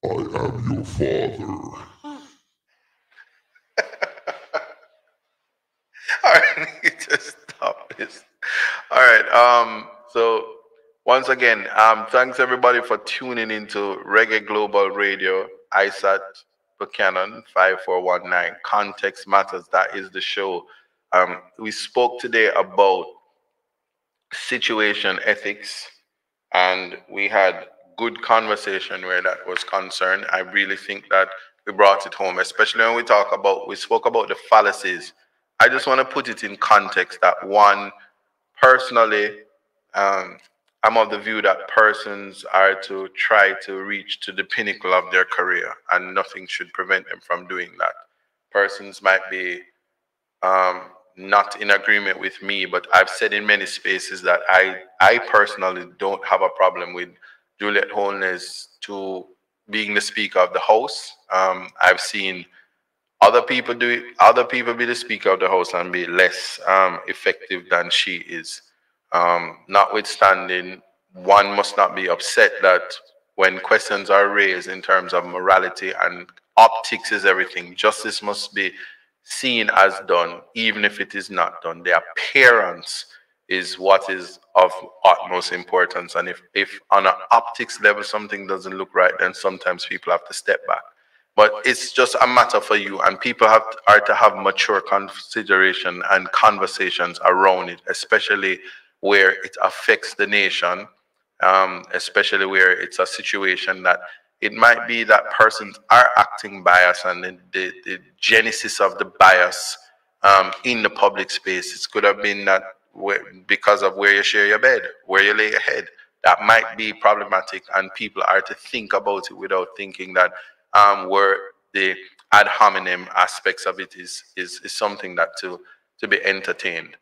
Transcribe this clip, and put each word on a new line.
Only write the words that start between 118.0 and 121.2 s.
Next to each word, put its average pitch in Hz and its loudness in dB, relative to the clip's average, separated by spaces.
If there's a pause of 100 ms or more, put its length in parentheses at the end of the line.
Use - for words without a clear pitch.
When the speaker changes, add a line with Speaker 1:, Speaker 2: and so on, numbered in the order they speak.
Speaker 2:
are 95 2
to - -12
think - -8
about 98 -4
it 98 -20
without 92 -4 (100)
thinking 95 -14
that, 90 2 (420)
um, 101 4
where 98 4 (360)